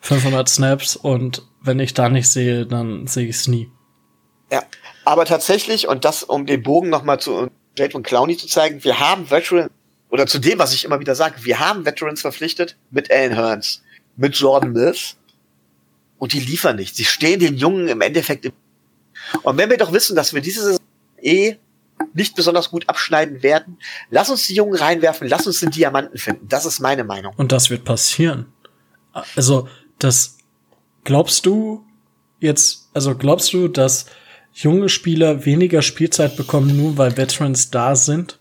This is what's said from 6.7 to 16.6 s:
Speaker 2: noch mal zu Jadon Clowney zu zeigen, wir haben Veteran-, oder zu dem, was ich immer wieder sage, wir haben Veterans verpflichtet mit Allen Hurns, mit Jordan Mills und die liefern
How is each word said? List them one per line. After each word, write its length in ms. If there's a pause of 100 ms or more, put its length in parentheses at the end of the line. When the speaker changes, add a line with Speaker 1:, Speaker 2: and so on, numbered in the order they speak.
Speaker 2:
noch 140
mal 160
zu 300 (280)
Jadon 240
Clowney 340
zu 120
zeigen, 360
wir 160
haben 300
Veteran-, 400 (400)
oder 160
zu 140
dem, 180
was 160
ich 120
immer 140
wieder 140
sage, 320
wir 140
haben 260
Veterans 360
verpflichtet 560 (120)
mit 220
Allen 260
Hurns, 460 (340)
mit 180
Jordan 360
Mills 460 (1000)
und 160
die 60
liefern 380